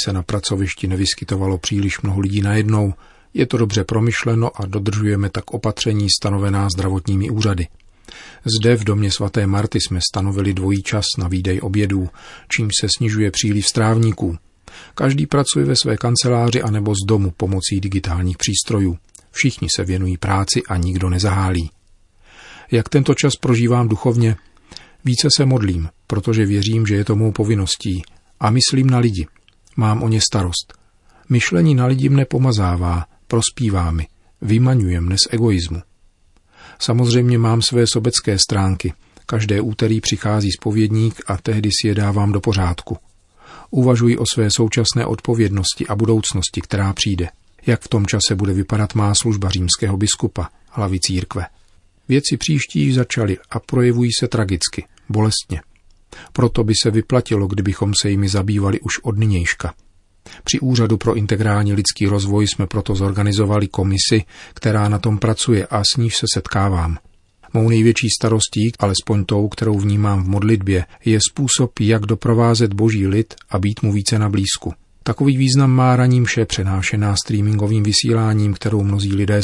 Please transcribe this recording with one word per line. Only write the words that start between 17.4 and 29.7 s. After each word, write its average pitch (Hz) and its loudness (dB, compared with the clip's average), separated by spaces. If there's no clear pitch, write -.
digitálních 92 -2
přístrojů. 98 -2
Všichni - -2
se 92 -2
věnují 92 -2
práci 98 0
a 92 -2
nikdo 92 0
nezahálí. 92 0
Jak 113 2
tento 143 2
čas 135 0
prožívám 120 2
duchovně? 113 2
Více 127 0
se 143 4
modlím, 101 2
protože 110 0
věřím, 107 0
že 104 0
je 101 0
to 107 0
mou 107 2
povinností. 101 -2
A 107 2
myslím 131 2
na 123 4
lidi. 104 0